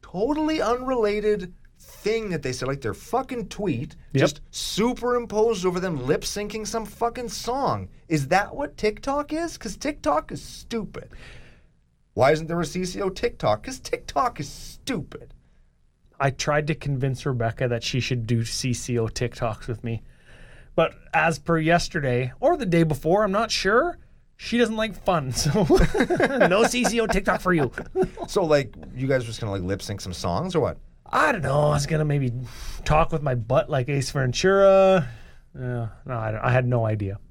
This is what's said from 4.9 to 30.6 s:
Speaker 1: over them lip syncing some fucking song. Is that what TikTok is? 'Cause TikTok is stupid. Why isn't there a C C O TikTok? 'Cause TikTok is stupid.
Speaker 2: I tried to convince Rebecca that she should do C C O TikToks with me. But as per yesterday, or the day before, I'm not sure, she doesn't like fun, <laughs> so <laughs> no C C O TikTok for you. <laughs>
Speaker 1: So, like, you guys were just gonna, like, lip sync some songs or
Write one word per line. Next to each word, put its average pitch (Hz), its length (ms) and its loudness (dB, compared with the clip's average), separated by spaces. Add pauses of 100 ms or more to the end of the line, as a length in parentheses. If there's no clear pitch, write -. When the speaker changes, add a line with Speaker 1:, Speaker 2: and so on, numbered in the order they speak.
Speaker 1:
over 180 160 0
them 156 260 -4
lip 175 140 2
syncing 208 460 -6
some 220 180 -6
fucking 233 460 -4
song. 196 580 -2 (200)
Is 143 200 0
that 190 260 0
what 285 220 -8
TikTok 269 560 -2
is? 320 240 -4
'Cause 208 220 -10
TikTok 302 520 -2
is - 120 -10
stupid. - 680 -10 (1040)
Why 127 200 6
isn't 160 140 0
there 170 140 -2
a 160 60 -2
C 180 180 -4
C 180 160 -6
O 190 80 0
TikTok? 214 540 -2
'Cause 262 180 -12
TikTok - 580 -4
is - 120 -8
stupid. - 800 -10 (880)
Speaker 2:
I 139 100 2
tried 147 380 -2
to 160 60 -2
convince 135 520 -4
Rebecca 123 420 -2
that 117 140 -2
she - 180 -2
should 113 260 -2
do 117 180 2
C 123 280 -4
C 120 260 -2
O 113 100 0
TikToks 117 580 -4
with 110 160 -6
me. 113 200 -6 (760)
But 170 180 2 (180)
as 160 260 2
per 165 200 0
yesterday, 143 840 2
or 320 160 4
the 262 100 -4
day 170 180 4
before, 160 400 2
I'm 190 80 0
not 214 180 0
sure, 254 480 2 (380)
she - 220 -4
doesn't 220 180 4
like 220 280 -4
fun, 147 280 2
<laughs> - 0 -
so 160 320 2
<laughs> 277 840 4
no 202 160 6
C 247 200 2
C 220 160 2
O 220 60 2
TikTok 190 340 2
for 180 120 2
you. 143 180 4 (240)
<laughs> - 160 2 (180)
Speaker 1:
So, - 160 2
like, 147 300 2 (200)
you 127 120 -4
guys 131 160 2
were 113 60 -6
just 110 120 -8
gonna, 107 120 -4
like, 98 100 -2
lip 95 200 -2
sync 98 180 -8
some 95 140 -10
songs 110 400 -2
or 160 60 4